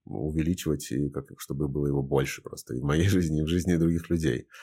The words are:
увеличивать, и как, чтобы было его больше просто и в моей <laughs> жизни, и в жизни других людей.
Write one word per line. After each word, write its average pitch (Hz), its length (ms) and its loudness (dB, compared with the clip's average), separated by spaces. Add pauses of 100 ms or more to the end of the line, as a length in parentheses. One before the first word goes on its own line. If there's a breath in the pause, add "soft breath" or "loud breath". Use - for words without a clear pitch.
увеличивать, 76 880 -2
и 71 180 0
как, 69 160 -8 (120)
чтобы 71 300 -4
было 71 200 -2
его 69 140 0
больше 69 400 0
просто - 320 -12
и 64 60 -4
в 65 40 -4
моей 78 240 4
<laughs> - 0 -
жизни, 85 320 2
и 78 40 2
в 76 40 -2
жизни 87 280 2
других 82 340 2
людей. 78 360 0 (160 loud breath)